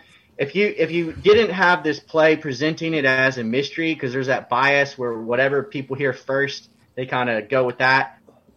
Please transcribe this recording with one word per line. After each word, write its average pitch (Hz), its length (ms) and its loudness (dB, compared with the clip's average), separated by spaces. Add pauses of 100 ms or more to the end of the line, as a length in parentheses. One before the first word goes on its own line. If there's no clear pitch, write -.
(380)
if - 180 -6
you, 202 220 2
if 160 140 0
you 165 200 -2
didn't 208 380 4
have 180 340 2
this 151 160 -2
play 156 380 2
presenting 156 560 -4
it 151 100 0
as 131 340 2
a 120 60 -6
mystery, 139 520 -2
'cause 131 180 -6
there's 131 140 -4
that - 200 -2
bias 139 500 2
where 120 220 -6
whatever 127 420 0
people 131 360 -8
hear 135 160 0
first, 135 560 -4 (260)
they 131 100 -6
kinda 123 360 -2
go 131 240 0
with 120 140 -4
that, 131 380 2 (400)